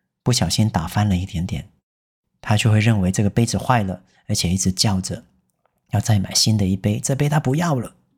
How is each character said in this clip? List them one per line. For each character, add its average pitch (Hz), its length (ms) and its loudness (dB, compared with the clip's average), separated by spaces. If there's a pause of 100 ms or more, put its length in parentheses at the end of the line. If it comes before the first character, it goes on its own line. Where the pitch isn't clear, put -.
(240)
不 127 80 2
小 90 160 0
心 107 200 2
打 - 180 -2
翻 104 220 0
了 92 80 2
一 90 80 -2
点 170 220 -6
点， - 240 -8 (680)
他 - 160 0
就 110 140 2
会 107 100 4
认 107 200 2
为 92 120 2
这 110 100 0
个 101 80 2
杯 117 160 2
子 107 100 -4
坏 117 280 -2
了， 92 180 -8 (240)
而 107 80 -2
且 87 160 -2
一 95 80 0
直 95 140 0
叫 95 280 0
着 - 240 -10 (680)
要 101 100 0
再 107 180 2
买 92 160 -4
新 110 240 2
的 101 80 2
一 98 100 2
杯， 104 220 -2
这 135 160 -2
杯 143 140 0
他 151 100 2
不 135 160 0
要 165 220 0
了。 110 180 -6 (240)